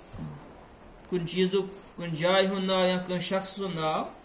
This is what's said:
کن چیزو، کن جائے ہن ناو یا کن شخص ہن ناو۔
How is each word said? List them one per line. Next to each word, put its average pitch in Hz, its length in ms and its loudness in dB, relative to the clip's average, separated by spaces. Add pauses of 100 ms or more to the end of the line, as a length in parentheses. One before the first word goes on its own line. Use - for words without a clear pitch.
(1080)
کن 170 180 -2
چیزو، 185 340 2 (360)
کن 170 160 -6
جائے 185 340 4
ہن 190 180 0
ناو 185 200 4
یا 185 120 4 (100)
کن 180 120 -2
شخص 190 400 -2
ہن 185 160 -4
ناو۔ 160 280 0 (220)